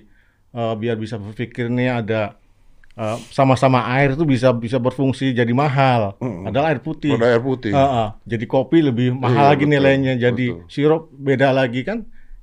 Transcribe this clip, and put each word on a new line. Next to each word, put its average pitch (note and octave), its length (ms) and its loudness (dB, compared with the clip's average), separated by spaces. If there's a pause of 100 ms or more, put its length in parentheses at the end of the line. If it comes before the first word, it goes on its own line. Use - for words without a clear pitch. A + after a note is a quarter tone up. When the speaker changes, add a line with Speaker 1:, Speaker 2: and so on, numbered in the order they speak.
(500)
Speaker 1:
eh, A2+ 240 -4
biar A2+ 220 -2
bisa G#2+ 200 -8
berpikir A2+ 520 -8
nih B2 260 0
ada, A2 460 -4 (520)
eh, A2 240 -6 (120)
sama-sama C3 640 2
air C3+ 220 2
tuh D#3+ 100 0
bisa, C3 260 2
bisa A#2 260 -2
berfungsi C3 540 -2
jadi A#2+ 220 0
mahal. B2+ 640 2
Speaker 2:
Mm-mm. G2 280 -8
Speaker 1:
Padahal A#2 240 -2
air C#3 120 -2
putih. D#3 320 -4
Speaker 2:
Padahal A#2+ 200 2
air A#2 120 2
putih. B2 260 -4
Speaker 1:
Heeh. B2+ 380 2 (180)
Jadi A#2 200 -4
kopi C3+ 360 2
lebih B2 300 2
mahal B2 260 0
Speaker 2:
Iya, C#3+ 120 6
Speaker 1:
lagi C#3+ 140 4
Speaker 2:
betul, D3 100 4
Speaker 1:
nilainya, C3+ 440 2
jadi B2 320 0
Speaker 2:
betul. E2+ 160 -12
Speaker 1:
sirup D3+ 440 0
beda C3+ 400 0
lagi C3 320 0
kan. G#3 260 -8 (340)